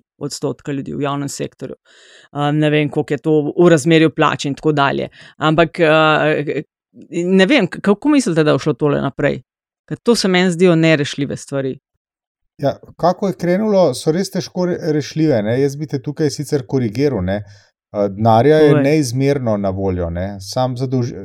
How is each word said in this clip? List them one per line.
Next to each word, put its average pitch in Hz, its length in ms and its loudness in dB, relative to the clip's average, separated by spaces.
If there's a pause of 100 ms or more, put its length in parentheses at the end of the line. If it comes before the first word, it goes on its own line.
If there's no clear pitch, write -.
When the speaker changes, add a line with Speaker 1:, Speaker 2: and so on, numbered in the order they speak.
(160)
Speaker 1:
odstotka 143 560 -8
ljudi 139 220 -8
v 139 80 -6
javnem 143 280 -4
sektorju. - 460 -10
Eh, - 760 -8
ne 151 180 2
vem, 147 200 0
koliko 151 240 -4
je 139 60 -2
to 156 140 0 (200)
v 175 160 6
razmerju 160 420 4
plač - 340 0
in 139 80 -4
tako 156 200 0
dalje. 139 340 0 (280)
Ampak, 160 440 0
eh, 156 840 2 (500)
ne 185 320 2
vem, 226 200 2
k-, - 160 -10
kako 208 280 0
mislite, 190 340 2
da 147 80 2
bo 139 80 2
šlo 151 160 -2
tole 143 240 0
naprej? 143 420 -4 (500)
Ker 151 60 -8
to 233 180 2
se - 120 -2
meni 185 240 2
zdijo 170 240 4
nerešljive 147 600 0
stvari. 135 440 -8 (800)
Speaker 2:
Ja, 139 160 -2 (180)
kako 180 340 -2
je 180 80 -2
krenulo, 185 580 2
so - 180 -2
res 190 180 -4
težko 180 360 -6
re-, 175 120 -4 (120)
rešljive, 151 520 0
ne. 110 160 -2
Jaz 139 180 0
bi 151 120 -8
te 143 120 -6
tukaj 147 300 -4
sicer 143 360 -4
korigiral, 123 580 -2
ne. 95 160 -2 (540)
Eh, 101 160 0
denarja 113 480 4
je 151 140 6
Speaker 1:
Povej. 147 120 4
Speaker 2:
neizmerno 135 720 0
na 101 160 -2
voljo, 92 380 -4
ne. 95 300 -6
Sam 127 360 -4
zadolž-, 127 500 -4